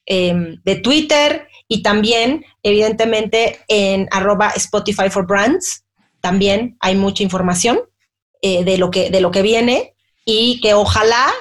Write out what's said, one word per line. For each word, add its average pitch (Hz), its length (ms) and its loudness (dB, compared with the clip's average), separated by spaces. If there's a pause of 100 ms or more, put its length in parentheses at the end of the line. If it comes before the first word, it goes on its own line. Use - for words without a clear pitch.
em, 175 580 -2
de 190 120 0
Twitter 294 720 0 (200)
y 220 160 -4
también, 226 600 0 (200)
evidentemente, 220 1040 0
en 196 420 0
arroba 196 460 0
Spotify 202 560 -2
for 190 160 -2
Brands. 214 580 -2 (360)
También 202 580 -2
hay 190 160 0
mucha 196 260 -2
información, 185 600 0 (600)
eh, 185 220 0
de 185 160 2
lo 180 100 0
que, 180 220 -2
de 185 100 2
lo 180 80 2
que 190 140 0
viene 240 500 0 (320)
y 233 340 0
que 214 140 2
ojalá, 220 680 2